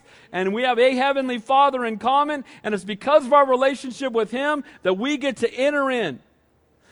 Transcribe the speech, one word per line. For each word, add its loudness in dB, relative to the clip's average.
and -2
we -2
have 0
a 4
heavenly -2
Father 2
in -4
common, 0
and -4
it's -6
because 0
of 0
our 6
relationship -2
with -2
Him -2
that 2
we -2
get -4
to -2
enter 0
in. -4